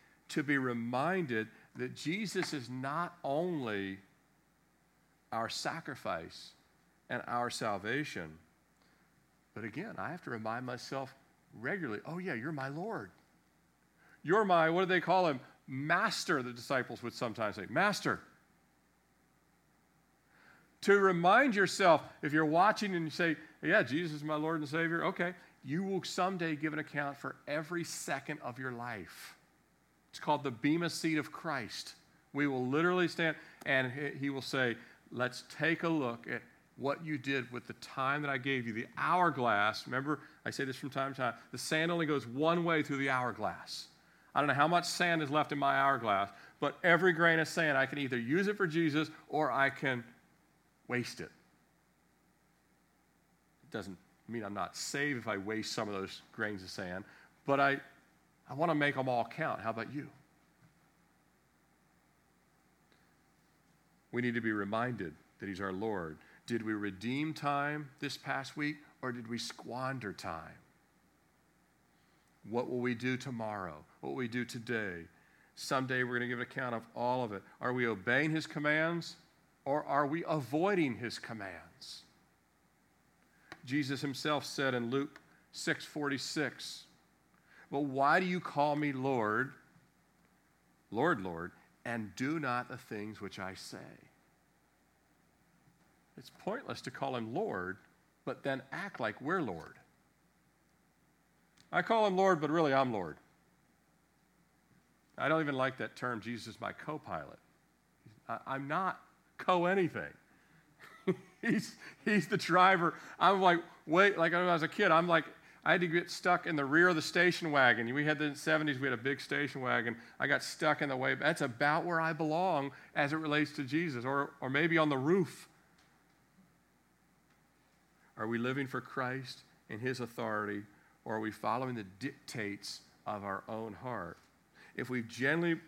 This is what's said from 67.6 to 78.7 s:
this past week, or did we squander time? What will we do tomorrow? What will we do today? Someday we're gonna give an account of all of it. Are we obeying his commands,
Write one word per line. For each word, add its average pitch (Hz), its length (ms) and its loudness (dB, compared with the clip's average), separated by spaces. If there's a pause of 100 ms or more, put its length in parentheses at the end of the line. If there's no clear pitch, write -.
this 143 180 -8
past 135 400 -8
week, 147 200 -2 (260)
or 127 80 -4
did 120 160 -8
we 117 100 -4
squander 120 760 -6
time? 85 440 -10 (1900)
What 120 180 -2
will 123 120 -2
we 123 160 0
do 127 220 0
tomorrow? 107 680 -6 (160)
What - 80 -6
will 139 60 -4
we 127 120 -4
do 120 180 -4
today? 110 580 -6 (520)
Someday 131 480 0
we're 123 120 -2
gonna 120 120 -2
give 123 120 -4
an 123 40 -4
account 123 300 -6
of 113 80 -4 (140)
all 123 280 0
of 107 100 -4
it. 95 100 -8 (180)
Are 123 120 0
we 123 120 0
obeying 120 460 2
his 156 160 -2
commands, 160 720 0 (480)